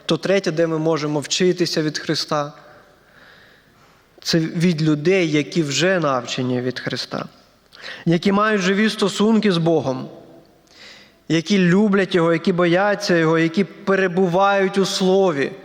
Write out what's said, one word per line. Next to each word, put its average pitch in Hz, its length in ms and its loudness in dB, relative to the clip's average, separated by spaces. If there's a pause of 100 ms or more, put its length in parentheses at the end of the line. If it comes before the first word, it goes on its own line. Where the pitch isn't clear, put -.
то 160 120 0
третє, 185 340 0
де 165 160 0
ми 160 100 -2
можемо 151 420 -2
вчитися 175 600 0
від 151 160 -4
Христа, 147 560 -4 (1700)
це - 180 0
від 165 420 0
людей, 160 500 2
які 151 320 -2
вже 156 360 0
навчені 127 640 -2
від 127 180 -6
Христа, - 460 -8 (800)
які 170 260 2
мають 208 300 2
живі 196 280 0
стосунки 208 600 2
з 170 60 0
Богом, 147 520 -2 (1160)
які 165 300 0
люблять 190 580 2
Його, 165 180 2
які 165 200 0
бояться 180 600 2
Його, 165 220 2
які 165 260 0
перебувають 190 1120 0
у 190 80 2
Слові, 185 640 0 (140)